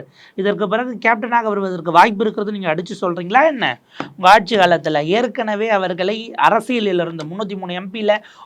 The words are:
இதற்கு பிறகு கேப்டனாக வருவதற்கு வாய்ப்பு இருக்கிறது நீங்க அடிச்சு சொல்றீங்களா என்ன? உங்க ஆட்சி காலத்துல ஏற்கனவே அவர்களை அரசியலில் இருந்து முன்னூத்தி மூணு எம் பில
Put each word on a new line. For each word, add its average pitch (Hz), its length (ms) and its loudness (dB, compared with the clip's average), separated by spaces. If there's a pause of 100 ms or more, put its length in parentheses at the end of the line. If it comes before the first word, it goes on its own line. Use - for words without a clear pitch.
(340)
இதற்கு 196 340 -2
பிறகு 226 300 -4
கேப்டனாக 233 440 0
வருவதற்கு 190 500 -4
வாய்ப்பு 202 320 4
இருக்கிறது 214 280 -4
நீங்க 190 160 -6
அடிச்சு 175 320 -4
சொல்றீங்களா 180 460 2
என்ன? 262 180 0 (520)
உங்க 185 140 6
ஆட்சி 214 260 6
காலத்துல 160 480 4
ஏற்கனவே 214 640 -2
அவர்களை 190 480 0 (180)
அரசியலில் 208 680 2
இருந்து 165 240 -6
முன்னூத்தி 190 340 -8
மூணு 185 140 -8
எம் 185 200 -8
பில 208 240 0 (300)